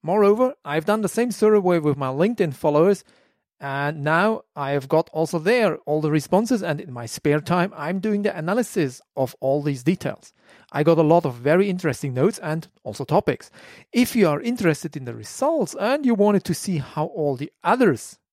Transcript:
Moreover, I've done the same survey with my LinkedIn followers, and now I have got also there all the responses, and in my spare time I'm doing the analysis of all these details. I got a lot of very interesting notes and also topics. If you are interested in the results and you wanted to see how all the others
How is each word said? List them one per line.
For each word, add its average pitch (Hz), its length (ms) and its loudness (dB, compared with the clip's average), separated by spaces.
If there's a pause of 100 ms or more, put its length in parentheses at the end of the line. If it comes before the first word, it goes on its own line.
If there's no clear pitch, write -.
Moreover, 214 540 4 (100)
I've 151 200 -2
done 220 160 0
the 202 80 -2
same 240 240 -2
survey 190 480 4
with 147 160 0
my 139 100 -6
LinkedIn 160 480 0
followers, 160 480 2 (560)
and 143 460 -6
now 185 380 2 (120)
I 139 160 -6
have 139 180 -2
got 160 240 2
also 160 280 -2
there 208 380 0
all 151 220 -2
the 151 120 0
responses, 196 500 0
and 156 180 -4
in 139 120 -14
my 117 140 -10
spare 147 340 0
time 175 360 0
I'm 160 220 -6
doing 202 240 -2
the 196 160 -2
analysis 170 600 -2 (160)
of 131 240 -2
all 135 200 0
these 143 220 -4
details. - 500 -4 (380)
I 147 140 -2
got 160 140 6
a 165 40 4
lot 160 240 4
of 123 80 -4
very 156 340 2
interesting 151 460 -4
notes 151 240 0
and 160 300 -8 (160)
also 123 200 -8
topics. 156 460 -2 (420)
If 240 220 0
you 202 140 4
are 147 120 0
interested 196 560 -2
in 131 80 -10
the 117 120 -10
results 202 640 -2
and 262 260 0
you 233 80 4
wanted 202 300 2
to 175 100 -2
see 180 240 -4
how 151 280 -6
all 147 280 -2
the 135 160 -8 (140)
others 190 560 2 (120)